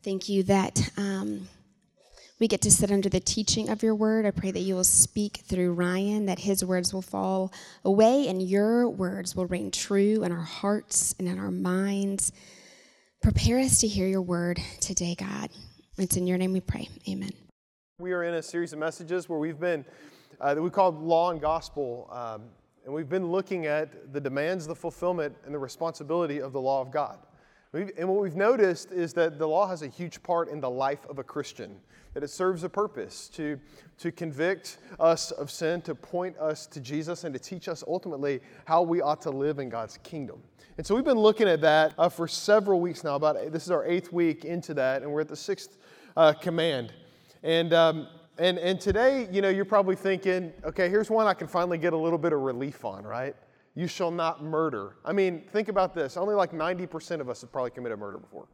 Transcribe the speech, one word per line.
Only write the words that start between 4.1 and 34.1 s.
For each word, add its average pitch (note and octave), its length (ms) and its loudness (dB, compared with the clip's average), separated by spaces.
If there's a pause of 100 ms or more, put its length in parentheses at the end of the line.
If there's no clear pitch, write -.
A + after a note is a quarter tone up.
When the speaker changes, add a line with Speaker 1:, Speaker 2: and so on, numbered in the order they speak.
Speaker 1:
I G3+ 60 4
pray F#3+ 200 -2
that F3+ 100 -2
you F#3+ 140 0
will F3+ 80 0
speak - 640 2
through F3+ 280 2
Ryan, F#3+ 540 0
that F3+ 120 -2
his G3 240 0
words F#3 300 0
will F#3+ 80 -6
fall F#3+ 500 -2 (320)
away A3 440 6
and F#3 140 -2
your G#3 460 4
words F#3+ 480 -4
will F#3 120 -2
reign F#3 220 -4
true G3+ 540 2
in F3 80 0
our E3+ 120 -4
hearts - 760 -2
and F#3 80 -2
in F3+ 100 -2
our F#3+ 140 -4
minds. G3 800 -2 (880)
Prepare A#3 380 4
us C4 220 4
to A3+ 60 2
hear G3 200 0
your F#3+ 140 0
word F3 400 -2 (180)
today, F3 340 0
God. G3 360 -8 (480)
It's F#3+ 180 0
in F3+ 100 0
your F3+ 120 2
name F#3 160 0
we F#3 80 0
pray. - 280 -6 (200)
Amen. G3 240 -6 (680)
Speaker 2:
We F3+ 140 -4
are F3 100 -2
in E3+ 120 -2
a D#3+ 80 -4
series E3+ 280 -4
of D3+ 80 -10
messages E3 480 -4
where E3 120 -4
we've D#3 200 -4
been, E3 260 -2 (540)
uh, C#3+ 140 0
that D#3 80 0
we F3 80 0
called F3 320 2
Law E3 300 2
and D#3+ 100 -6
Gospel, D3 680 -4
um, A2+ 400 -10 (340)
and C3+ 80 -10
we've D3+ 160 -6
been F3+ 200 -2
looking F#3 360 -2
at D3+ 480 -4
the C#3+ 80 -4
demands, D3+ 460 -2
the D#3+ 80 -8
fulfillment, E3+ 680 -4
and C#3 100 -12
the D3 60 -6
responsibility D#3 800 -4
of C3 140 -8
the C3+ 80 -4
law C3+ 180 0
of B2+ 120 -6
God. D3 260 -4 (560)
We've, F#3+ 240 -6
and E3+ 100 -4
what F#3+ 140 2
we've F3+ 140 -2
noticed G3 580 2
is E3+ 220 -2
that D#3+ 240 0
the D#3 80 0
law F3+ 200 2
has F3 140 -8
a D3 60 -10
huge - 360 -12
part E3+ 240 0
in D3 140 -8
the C3 80 -2
life C3+ 380 -2
of C#3 120 -10
a B2+ 40 -8
Christian, G2+ 580 -10 (320)
that C#3+ 100 -6
it D3 60 -8
serves F#3 340 -2
a F3+ 60 -6
purpose - 640 -6
to, D3 260 -6 (380)
to E3+ 120 -6
convict D#3+ 680 -4 (240)